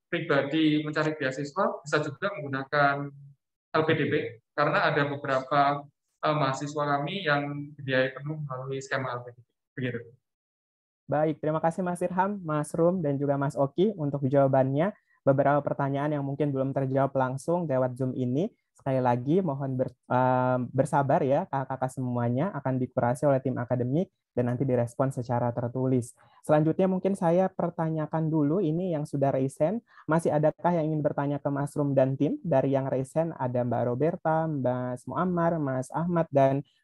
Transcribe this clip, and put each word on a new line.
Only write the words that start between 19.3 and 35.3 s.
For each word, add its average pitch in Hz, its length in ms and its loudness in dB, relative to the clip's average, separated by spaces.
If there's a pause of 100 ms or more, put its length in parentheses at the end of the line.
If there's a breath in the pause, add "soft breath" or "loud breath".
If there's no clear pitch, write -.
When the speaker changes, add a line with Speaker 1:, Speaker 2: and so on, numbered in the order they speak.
Speaker 2:
mohon 139 360 -4
ber-, 131 160 -2
eh, 127 640 2 (160)
bersabar 143 480 2
ya, 147 240 2
kakak-kakak 135 480 -4
semuanya 123 640 -2
akan 131 240 -2
dikurasi 127 480 0
oleh 135 80 4
tim 131 200 -2
akademik 123 520 0 (240)
dan 120 160 0
nanti 123 160 0
direspon 127 480 0
secara 120 400 -2
tertulis. 123 640 -2 (240 soft breath)
Selanjutnya 156 480 2
mungkin 190 240 0
saya 185 400 2
pertanyakan 160 760 -2
dulu 151 320 2
ini 175 360 0
yang 147 80 -4
sudah 139 240 0
raise 135 320 -2
hand. 190 240 0 (240 loud breath)
Masih 160 240 2
adakah 151 400 2
yang 156 160 0
ingin 151 160 -2
bertanya 143 320 0
ke 147 160 -4
Mas 139 240 -4
Rum 143 160 0
dan 135 240 4
tim? 214 240 0
Dari 135 320 2
yang 135 160 0
raise 131 240 -4
hand 160 240 0
ada 123 240 -2
Mbak 120 200 0 (120)
Roberta, 160 560 0
Mas 127 560 -2
Muammar, 170 560 0